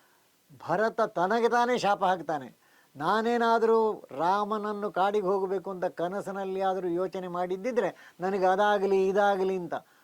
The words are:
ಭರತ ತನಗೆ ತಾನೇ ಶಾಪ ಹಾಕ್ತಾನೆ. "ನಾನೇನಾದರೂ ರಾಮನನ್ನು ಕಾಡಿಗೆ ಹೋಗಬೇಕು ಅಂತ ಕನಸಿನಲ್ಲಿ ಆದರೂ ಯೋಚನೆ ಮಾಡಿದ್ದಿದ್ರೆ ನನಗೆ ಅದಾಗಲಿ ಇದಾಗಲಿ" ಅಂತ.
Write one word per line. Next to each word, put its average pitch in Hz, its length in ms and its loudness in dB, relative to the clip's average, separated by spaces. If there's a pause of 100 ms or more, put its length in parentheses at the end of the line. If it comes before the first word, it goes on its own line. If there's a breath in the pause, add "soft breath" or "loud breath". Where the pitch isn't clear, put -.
(680 soft breath)
ಭರತ 214 320 0
ತನಗೆ 220 480 2
ತಾನೇ 240 280 2
ಶಾಪ 196 280 0
ಹಾಕ್ತಾನೆ. 156 520 -2 (380 soft breath)
"ನಾನೇನಾದರೂ 220 1160 2
ರಾಮನನ್ನು 202 800 -2
ಕಾಡಿಗೆ 202 340 0
ಹೋಗಬೇಕು 196 460 -2
ಅಂತ 185 140 -6
ಕನಸಿನಲ್ಲಿ 190 760 -6
ಆದರೂ 190 260 -2
ಯೋಚನೆ 185 400 -4
ಮಾಡಿದ್ದಿದ್ರೆ 185 920 -4
ನನಗೆ 185 260 0
ಅದಾಗಲಿ 196 600 4
ಇದಾಗಲಿ" 190 500 2
ಅಂತ. 165 160 -6 (300 soft breath)